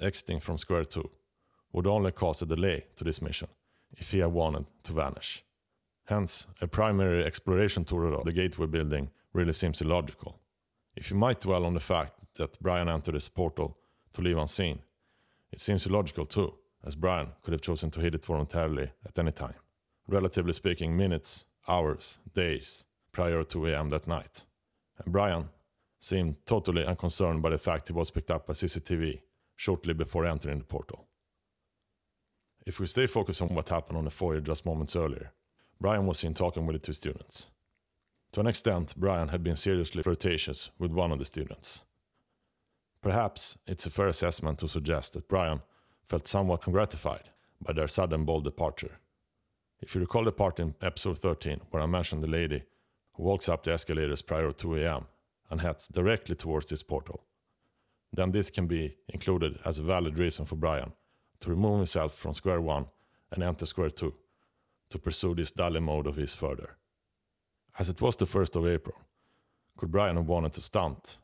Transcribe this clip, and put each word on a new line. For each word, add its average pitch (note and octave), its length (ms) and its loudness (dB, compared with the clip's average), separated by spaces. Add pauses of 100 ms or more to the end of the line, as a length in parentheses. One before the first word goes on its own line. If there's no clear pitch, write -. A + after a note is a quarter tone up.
exiting F2 400 -2
from D#2+ 180 -4
Square E2 280 0
Two - 240 -6 (640)
would F2+ 160 0
only G2+ 240 4
cause E2+ 280 0
a F2 60 -4
delay D#2+ 480 2
to - 80 -10
this D#2+ 180 -2
mission D2 280 -6 (480)
if - 160 -10
he F#2+ 80 4
had E2+ 120 4
wanted D#2 320 2 (200)
to - 80 -8
vanish. - 520 -4 (600)
Hence, G2+ 420 -2 (140)
a F#2 80 -2
primary F#2+ 560 4
exploration F#2 600 2
tour E2+ 280 2
of C#2+ 120 -2
the E2+ 80 0
Gateway E2+ 340 2
building D2+ 440 0 (220)
really E2+ 200 2
seems D#2+ 280 0
illogical. D#2 580 -2 (560)
If - 160 -8
you F#2+ 60 2
might A#2 240 4
dwell F#2 240 2
on F2 100 2
the E2 60 0
fact D#2+ 400 0 (160)
that - 240 -4
Brian F2+ 280 2
entered D#2+ 280 0
this D2 120 -4
portal D#2+ 480 -2 (360)
to - 80 -8
leave F2 160 2
unseen, D#2 440 0 (720)
it - 80 -14
seems G2+ 260 2
illogical F2+ 420 0
too, - 280 0 (300)
as D2 100 -8
Brian D#2+ 340 0 (140)
could E2 100 -4
have D#2 80 0
chosen D#2+ 300 -2
to E2 100 -6
hit E2 140 2
it D#2 100 -4
voluntarily D#2 680 0 (120)
at - 140 -10
any E2 140 2
time. C2 220 -8 (520)
Relatively F#2 460 2
speaking, E2+ 440 0
minutes, F2+ 500 0 (200)
hours, E2 520 0 (160)
days E2+ 500 -2 (260)
prior E2+ 320 2
to - 20 0
two D#2+ 220 -2
A D#2 100 2
M D2+ 140 0
that D2+ 160 -2
night. - 380 -4 (540)
And F2 140 -6
Brian F2+ 360 2 (500)
seemed F2 380 0 (100)
totally F2 380 2
unconcerned E2+ 580 0
by D#2+ 80 2
the D#2+ 80 2
fact D#2+ 300 -2
he - 40 -6
was E2 180 0
picked - 200 -2
up D#2+ 160 -2
by D#2+ 80 -4
C F2+ 140 -2
C F2+ 120 -4
T F2+ 140 -2
V D#2+ 280 -2 (340)
shortly E2+ 380 0
before D#2+ 320 0
entering D2 320 -2
the C2+ 60 -10
portal. - 440 -10 (1600)
If F#2 140 -6
we F#2+ 60 -2
stay B2+ 200 2
focused G2 360 0
on E2+ 120 0
what D#2 140 0
happened E2 300 -2
on D#2 60 0
the D2 60 -2
foyer D#2+ 300 -2
just D#2 240 -4
moments D#2 320 -2
earlier, D#2 360 -2 (480)
Brian G2 260 2
was F2 120 0
seen E2 160 -2
talking E2 320 0
with D#2+ 80 0
the D#2 60 -2
two D#2+ 140 -6
students. - 540 -8 (840)
To G#2 80 0
an G#2+ 60 4
extent, F#2+ 500 2
Brian F2 320 2
had E2+ 160 -2
been E2 120 2
seriously F2 460 0
flirtatious E2+ 760 0
with F2 120 -2
one E2+ 220 2
of D2 60 -2
the C2+ 80 -4
students. - 560 -8 (1200)
Perhaps G#2 640 0
it's F#2+ 180 -4
a E2+ 60 -4
fair G2+ 180 2
assessment E2 520 0
to D#2+ 80 -2
suggest D2+ 440 -2
that C#2+ 160 -10
Brian E2 320 2 (420)
felt - 240 -2
somewhat F#2 400 2
ungratified F2 640 0 (320)
by E2 140 -4
their D#2 120 2
sudden D#2+ 380 2
bold D#2 200 0
departure. - 540 -4 (800)
If - 160 -10
you F#2+ 60 2
recall A2+ 240 2
the G#2+ 80 2
part F#2+ 260 2
in D#2+ 220 -2
episode F2 380 -2
thirteen D#2 420 -2 (100)
where D#2 120 0
I D#2 40 0
mentioned E2 360 0
the D#2 60 -2
lady D#2+ 340 0 (500)
who - 120 -6
walks F#2+ 240 2
up E2 140 0
the D#2+ 100 0
escalators D#2 500 0
prior D#2+ 260 0
to C#2 60 -4
two E2 220 -4
A D2+ 200 2
M C2+ 100 -8 (440)
and E2 100 -2
heads E2 260 -4
directly F#2 480 0
towards D#2 360 -4
this D#2 120 -6
portal, - 420 -6 (840)
then F#2 220 2
this G2+ 160 2
can F2+ 180 0
be D#2+ 300 -2 (100)
included D#2+ 600 0
as D#2 120 -2
a D2+ 40 -4
valid E2 360 2
reason D#2+ 280 0
for D#2+ 100 -6
Brian D#2 360 0 (480)
to - 100 -6
remove G#2 260 4
himself E2+ 380 0
from D#2 180 -6
Square F2 300 0
One D2 240 0 (440)
and F2+ 120 -2
enter E2+ 240 -2
Square E2 240 0
Two. D2+ 240 -4 (800)
To - 60 -6
pursue F2 340 0
this E2+ 160 0
dally E2+ 300 0
mode D2+ 260 0
of C#2+ 80 -2
his D2 200 -4
further. - 420 -6 (1040)
As F2 80 0
it F2+ 120 -4
was B2 140 4
the F#2 120 2
first F#2+ 280 2
of E2+ 100 2
April, E2+ 300 0 (840)
could E2+ 140 -6
Brian F#2+ 240 4
have E2+ 140 2
wanted E2 240 2
to - 80 -10
stunt - 640 -2